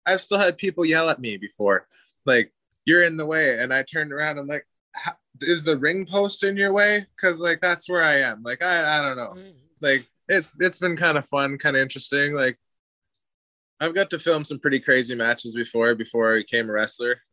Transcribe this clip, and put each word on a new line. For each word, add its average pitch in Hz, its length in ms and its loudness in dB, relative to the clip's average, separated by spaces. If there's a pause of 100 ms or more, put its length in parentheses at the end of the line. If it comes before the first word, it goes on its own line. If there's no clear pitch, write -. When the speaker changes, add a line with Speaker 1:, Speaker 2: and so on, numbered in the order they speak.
Speaker 1:
I've 185 160 2
still 202 180 -2
had 180 180 2
people 180 280 -2
yell 160 240 2
at 151 100 0
me 113 180 -6
before. 101 500 0 (380)
Like, 123 280 2 (320)
"You're 170 180 6
in 165 140 0
the 156 80 -4
way." 151 340 0
And 127 140 -2
I 135 100 0
turned 151 300 -6
around 147 260 -4
and, 139 80 -10
like, 147 200 -8 (280)
"How, - 180 -8 (280)
is 160 220 0
the 151 140 2
ring 165 300 0
post 202 360 -2
in 196 120 0
your 196 180 2
way?" 208 320 2 (120)
'Cause, 175 240 0
like, 170 200 0
that's 175 280 0
where 180 140 0
I 147 180 4
am. 113 220 -2
Like, 123 200 -6
I, 160 360 2
I - 40 -2
don't 135 140 -4
know. 110 180 -10
Speaker 2:
Mm. 190 180 -20 (280)
Speaker 1:
Like, 135 260 2 (200)
it's, 175 320 0
it's 180 200 0
been 175 180 -2
kinda 156 260 2
fun, 139 340 -2
kinda 139 240 0
interesting. 143 520 -2
Like, 131 240 -2 (1200)
I've 165 140 -2
got 196 140 0
to 165 100 -6
film 156 240 0
some 147 160 -8
pretty 135 200 0
crazy 127 360 2
matches 117 400 -2
before, 117 400 2
before 113 380 0
I 110 60 2
became 113 300 -2
a 107 40 -4
wrestler. 120 480 -2 (100)